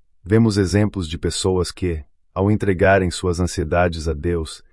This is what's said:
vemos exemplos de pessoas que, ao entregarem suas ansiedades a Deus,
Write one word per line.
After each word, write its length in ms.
vemos 360
exemplos 500
de 80
pessoas 540
que, 340
ao 160
entregarem 600
suas 300
ansiedades 680
a 60
Deus, 500